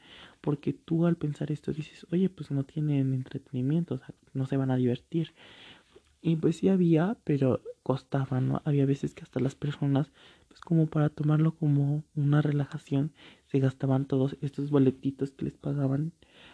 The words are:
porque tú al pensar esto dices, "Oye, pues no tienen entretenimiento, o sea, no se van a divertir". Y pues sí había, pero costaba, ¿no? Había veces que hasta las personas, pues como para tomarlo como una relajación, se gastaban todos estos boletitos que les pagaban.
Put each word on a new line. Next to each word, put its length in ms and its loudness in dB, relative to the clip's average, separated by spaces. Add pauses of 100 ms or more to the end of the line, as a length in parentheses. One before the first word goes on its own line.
(400)
porque 320 -2
tú 320 -2
al 120 2
pensar 360 -6
esto 200 -6
dices, 380 -10
"Oye, 200 2
pues 200 -12
no 140 -2
tienen 480 0
entretenimiento, 840 -4
o 20 -12
sea, 160 -16 (180)
no 140 -4
se 100 -2
van 140 0
a 60 2
divertir". 580 -2 (880)
Y 140 2
pues 200 0
sí 120 0
había, 560 4
pero 380 0 (200)
costaba, 600 -2
¿no? 240 -2
Había 180 2
veces 300 -2
que 80 -20
hasta 180 -8
las 140 -2
personas, 580 -2 (360)
pues 120 -20
como 260 2
para 220 0
tomarlo 460 0
como 500 0 (100)
una 280 2
relajación, 680 -2 (340)
se 120 -2
gastaban 480 0
todos 360 0
estos 280 -6
boletitos 600 2
que 160 -8
les 100 -8
pagaban. 560 -2 (420)